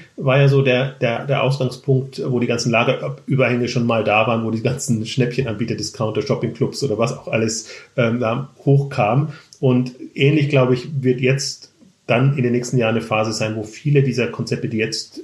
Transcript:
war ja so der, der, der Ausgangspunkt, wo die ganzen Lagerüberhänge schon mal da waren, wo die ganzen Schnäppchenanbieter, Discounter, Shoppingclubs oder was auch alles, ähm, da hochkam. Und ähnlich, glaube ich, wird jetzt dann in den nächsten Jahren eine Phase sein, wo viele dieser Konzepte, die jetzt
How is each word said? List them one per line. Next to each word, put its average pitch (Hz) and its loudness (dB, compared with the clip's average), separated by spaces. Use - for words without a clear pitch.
war 139 2
ja 143 6
so 135 4
der, 131 2
der, 117 -4
der 117 0
Ausgangspunkt, 131 -2
wo 123 0
die 120 0
ganzen 117 0
Lagerüberhänge 123 0
schon 120 0
mal 113 2
da 107 2
waren, 113 0
wo 110 -2
die 113 -2
ganzen 123 -2
Schnäppchenanbieter, 113 -2
Discounter, 107 -4
Shoppingclubs 113 -4
oder 107 -2
was 117 -2
auch - -16
alles, 113 -2
ähm, 117 2
da 123 -2
hochkam. 139 2
Und 127 2
ähnlich, 143 4
glaube 127 4
ich, - -2
wird 127 2
jetzt - -2
dann 135 2
in 120 2
den 120 0
nächsten 120 0
Jahren 113 2
eine 110 -2
Phase 110 -2
sein, 110 -4
wo 107 -6
viele 143 0
dieser 117 0
Konzepte, - -6
die 110 -4
jetzt - -6